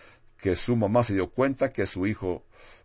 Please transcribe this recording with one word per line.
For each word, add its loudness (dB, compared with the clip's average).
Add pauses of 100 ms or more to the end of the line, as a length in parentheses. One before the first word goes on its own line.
(360)
que 0
su 0
mamá 4
se -2
dio 0
cuenta 0
que -2
su -2
hijo -4 (400)